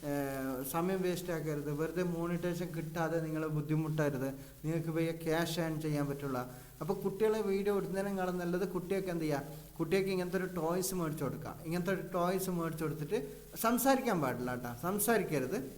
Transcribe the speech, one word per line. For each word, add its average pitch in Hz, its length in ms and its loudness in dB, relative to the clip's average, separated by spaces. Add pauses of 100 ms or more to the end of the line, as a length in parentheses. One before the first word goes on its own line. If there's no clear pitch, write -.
ഏർ, 139 360 -2 (280)
സമയം 180 340 2
വേസ്റ്റ് 175 280 0
ആക്കരുത്. 147 440 -2
വെറുതെ 160 240 0 (100)
മോണിറ്റൈസേഷൻ 175 640 0
കിട്ടാതെ 160 480 0
നിങ്ങൾ 156 180 -2 (140)
ബുദ്ധിമുട്ടരുത്. 151 720 2 (340)
നിങ്ങൾക്ക് 160 340 0
വയ്യ 165 140 2 (140)
ക്യാഷ് 160 400 2
ഏൺ 160 80 0 (120)
ചെയ്യാൻ 147 260 2
പറ്റുള്ള. 139 280 -2 (420)
അപ്പോൾ 160 220 0
കുട്ടികളെ 214 360 2 (120)
വീഡിയോ 196 280 2
ഇടുന്നതിനേക്കാളും 185 640 0
നല്ലത് 175 320 2
കുട്ടികൾക്ക് 185 400 0
എന്ത് 165 120 0
ചെയ്യുക, 143 180 2 (340)
കുട്ടികൾക്ക് 190 380 2
ഇങ്ങനത്തെ 180 260 0
ഒരു 180 160 -2
ടോയ്സ് 180 420 0
മേടിച്ച് 156 260 0
കൊടുക്കുക. 117 280 -4 (140)
ഇങ്ങനത്തെ 175 280 0
ഒരു 170 80 -4 (120)
ടോയ്സ് 180 420 2
മേടിച്ച് 165 280 -2
കൊടുത്തിട്ട് 156 340 -2 (460)
സംസാരിക്കാൻ 240 580 6
പാടില്ല 123 320 0
കേട്ടോ, 123 160 -4 (160)
സംസാരിക്കരുത്. 185 720 2 (200)